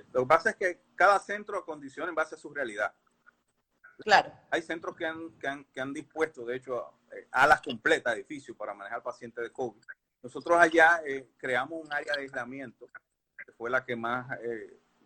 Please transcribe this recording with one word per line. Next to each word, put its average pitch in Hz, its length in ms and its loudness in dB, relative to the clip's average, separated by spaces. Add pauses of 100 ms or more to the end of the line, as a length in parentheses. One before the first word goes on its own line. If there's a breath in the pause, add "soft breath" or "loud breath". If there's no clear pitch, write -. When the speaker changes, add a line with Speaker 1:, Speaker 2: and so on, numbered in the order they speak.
(120)
Speaker 1:
lo 127 100 0
que 127 40 0
pasa 165 240 4
es - 60 -6
que 180 240 -4 (160)
cada 190 240 6
centro 208 380 -8
acondiciona 147 500 -10
en 165 80 -8
base 156 180 -4
a 156 40 -20
su 147 140 -16
realidad. 107 400 -4 (1080)
Speaker 2:
Claro. 196 340 4 (180)
Speaker 1:
Hay 160 120 0
centros 170 340 -8
que 170 100 -6
han, 160 320 -8
que - 80 -8
han, 139 200 -8
que - 140 -14
han 135 120 -6
dispuesto, 151 520 -4
de 120 120 -6
hecho, 123 360 -8 (200)
eh, 101 180 -16
alas 143 320 6
completas, 131 540 0
edificios 120 400 -14
para 104 180 -10
manejar 101 260 -10
pacientes 120 440 -10
de 110 80 -12
covid. 117 280 -8 (420)
Nosotros 160 360 0
allá, 165 480 8
eh, 135 300 -8
creamos 139 480 -4
un 147 80 -12
área 147 220 -4
de 143 80 -6
aislamiento, 131 640 -12 (600)
que - 60 -20
fue 117 180 -6
la 127 140 0
que 127 100 -6
más, 120 320 -4 (160)
eh, 110 380 -10 (260)